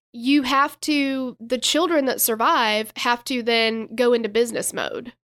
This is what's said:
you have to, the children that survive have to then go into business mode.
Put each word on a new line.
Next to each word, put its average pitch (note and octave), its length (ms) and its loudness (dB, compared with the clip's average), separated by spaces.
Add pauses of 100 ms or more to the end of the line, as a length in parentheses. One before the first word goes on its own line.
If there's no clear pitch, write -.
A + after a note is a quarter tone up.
(140)
you C4 300 2
have C#4 380 0
to, C4+ 580 -2
the A#3 180 -4
children D#4 480 2
that - 160 -2
survive A3+ 760 0
have A#3+ 280 -2
to B3+ 160 -2
then A3+ 540 0
go A#3+ 180 4
into A3+ 160 0
business A#3 420 -2
mode. F3 420 -8 (100)